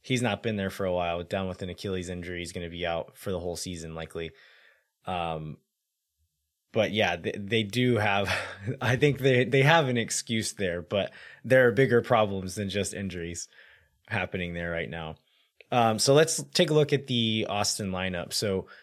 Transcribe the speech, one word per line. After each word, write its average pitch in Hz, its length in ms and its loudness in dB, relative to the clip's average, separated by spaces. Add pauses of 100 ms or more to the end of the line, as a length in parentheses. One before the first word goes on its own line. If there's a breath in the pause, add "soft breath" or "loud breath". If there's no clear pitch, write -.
He's 127 200 0
not 104 220 -2
been 110 140 -2
there 98 120 -2
for 98 160 -6
a 92 80 0
while, 87 300 -2
down 95 240 -4
with 92 140 -8
an 95 80 -8
Achilles 90 400 -6
injury. 87 300 -8
He's 87 120 -10
gonna 87 180 -8
be 87 160 -6
out 82 320 -4
for - 140 -8
the 92 80 -4
whole 87 160 -6
season 82 400 -10
likely. 82 360 -8 (760 soft breath)
Um, 82 500 -6 (1120)
but 104 200 0
yeah, 98 240 0
they, 90 160 -6
they 104 320 -2
do 120 340 0
have, 101 320 0 (280 loud breath)
<laughs> 120 240 -8
I 123 140 2
think 143 220 2
they, 127 280 4
they 135 180 4
have 156 240 6
an 123 100 0
excuse 110 560 -4
there, 87 300 -2
but 98 280 -2 (320 loud breath)
there 127 240 6
are 117 40 6
bigger 117 320 4
problems 98 500 2
than 101 160 -4
just 95 240 -2
injuries 87 540 -8 (600 soft breath)
happening 90 460 -4
there 85 160 -4
right 85 200 -4
now. 80 260 -10 (560)
Um, 113 260 4
so 139 160 4
let's 156 300 4 (100)
take 175 160 4
a 156 60 2
look 147 180 4
at 139 140 -2
the 113 420 2
Austin 101 420 -2
lineup. 92 420 -4
So 95 340 0 (160 loud breath)